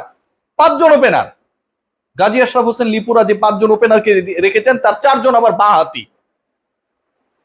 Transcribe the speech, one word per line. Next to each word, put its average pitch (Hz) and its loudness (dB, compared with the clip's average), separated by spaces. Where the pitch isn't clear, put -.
পাঁচজন 311 2
ওপেনার। 175 2
গাজী 214 0
আশরাফ 247 0
হোসেন 233 -2
লিপুরা 220 0
যে 202 0
পাঁচজন 208 -2
ওপেনারকে 214 2
রে-, 180 -4
রেখেছেন, 214 0
তার 208 0
চারজন 262 0
আবার 233 2
বাঁহাতি। 170 -2